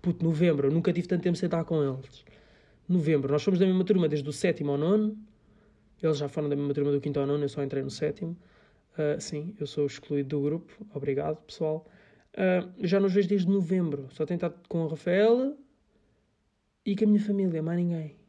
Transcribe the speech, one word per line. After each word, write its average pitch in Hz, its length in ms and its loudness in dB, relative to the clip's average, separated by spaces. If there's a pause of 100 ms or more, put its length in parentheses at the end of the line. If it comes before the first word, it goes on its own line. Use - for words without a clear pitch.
Puto, 175 240 -2
novembro, 156 440 2
eu 143 40 2
nunca 170 200 2
tive 175 140 -2
tanto 170 160 -2
tempo 175 140 0
sem 180 100 -2
estar 165 180 0
com 160 180 0
eles. 135 420 -6 (640)
Novembro, 151 440 2
nós 147 100 2
somos 185 180 2
da 196 60 6
mesma 185 180 4
turma 180 240 4
desde 147 180 -2
o 147 60 -6
sétimo 156 380 -2
ao 139 80 0
nono. 214 400 0 (840)
Eles 156 140 2
já 139 120 -4
foram 151 200 -4
da 143 80 0
mesma 143 160 -2
turma 143 180 0
do 143 100 2
quinto 143 200 -2
ao 139 60 0
nono, 143 180 0
eu 139 40 -2
só 143 140 -6
entrei 135 200 -4
no 135 80 -6
sétimo. 165 460 -6 (600)
Ah, 151 240 -2
sim, 160 400 -8
eu 151 60 -6
sou 147 180 -2
excluído 143 540 -4
do 139 40 -2
grupo. 156 300 -4 (220)
Obrigado, 143 480 -2
pessoal. 156 440 -6 (480)
Ah, 185 320 2 (160)
já 190 160 2
nos 196 140 2
vejo 190 160 4
desde 185 200 2
novembro. 175 600 0
Só - 140 -4
tenho 175 120 -4
estado 170 180 -4 (140)
com 165 180 -2
a - 20 -4
Rafaela 220 680 2 (1300)
e 202 120 -2
com 220 80 2
a 214 40 4
minha 208 120 6
família, 196 420 0
mais 170 160 -2
ninguém. 170 380 -4 (120)